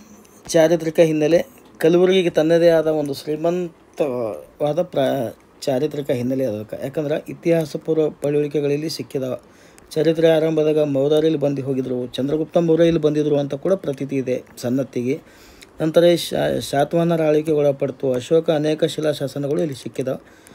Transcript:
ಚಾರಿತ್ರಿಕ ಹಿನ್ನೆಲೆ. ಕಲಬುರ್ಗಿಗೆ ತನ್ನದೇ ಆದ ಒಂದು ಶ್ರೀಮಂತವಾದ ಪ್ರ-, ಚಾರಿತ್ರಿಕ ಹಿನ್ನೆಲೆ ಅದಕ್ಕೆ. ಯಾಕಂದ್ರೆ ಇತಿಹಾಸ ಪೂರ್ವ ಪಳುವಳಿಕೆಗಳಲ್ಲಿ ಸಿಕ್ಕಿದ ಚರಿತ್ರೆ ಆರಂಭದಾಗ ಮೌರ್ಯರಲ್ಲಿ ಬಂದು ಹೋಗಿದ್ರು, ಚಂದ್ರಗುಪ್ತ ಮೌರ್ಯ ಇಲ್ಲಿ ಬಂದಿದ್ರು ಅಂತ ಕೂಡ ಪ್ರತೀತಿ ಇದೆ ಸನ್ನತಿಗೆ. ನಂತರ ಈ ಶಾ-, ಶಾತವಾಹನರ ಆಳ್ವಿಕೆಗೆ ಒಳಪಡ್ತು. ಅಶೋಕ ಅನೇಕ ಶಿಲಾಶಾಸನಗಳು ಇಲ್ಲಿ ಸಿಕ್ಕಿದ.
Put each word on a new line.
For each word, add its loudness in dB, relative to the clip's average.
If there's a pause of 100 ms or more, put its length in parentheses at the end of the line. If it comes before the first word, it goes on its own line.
(480)
ಚಾರಿತ್ರಿಕ 2
ಹಿನ್ನೆಲೆ. 4 (320)
ಕಲಬುರ್ಗಿಗೆ 4
ತನ್ನದೇ 4
ಆದ 4
ಒಂದು -2
ಶ್ರೀಮಂತವಾದ -4
ಪ್ರ-, -2 (220)
ಚಾರಿತ್ರಿಕ -2
ಹಿನ್ನೆಲೆ -2
ಅದಕ್ಕೆ. -6
ಯಾಕಂದ್ರೆ -4
ಇತಿಹಾಸ -2
ಪೂರ್ವ 0
ಪಳುವಳಿಕೆಗಳಲ್ಲಿ -2
ಸಿಕ್ಕಿದ -8 (500)
ಚರಿತ್ರೆ 2
ಆರಂಭದಾಗ 2
ಮೌರ್ಯರಲ್ಲಿ 2
ಬಂದು -2
ಹೋಗಿದ್ರು, -4
ಚಂದ್ರಗುಪ್ತ -4
ಮೌರ್ಯ 4
ಇಲ್ಲಿ 2
ಬಂದಿದ್ರು 0
ಅಂತ -4
ಕೂಡ -2
ಪ್ರತೀತಿ -4
ಇದೆ -4 (140)
ಸನ್ನತಿಗೆ. -4 (640)
ನಂತರ 4
ಈ 6
ಶಾ-, -4
ಶಾತವಾಹನರ 0
ಆಳ್ವಿಕೆಗೆ 2
ಒಳಪಡ್ತು. 0
ಅಶೋಕ 0
ಅನೇಕ 0
ಶಿಲಾಶಾಸನಗಳು -4
ಇಲ್ಲಿ -4
ಸಿಕ್ಕಿದ. -8 (460)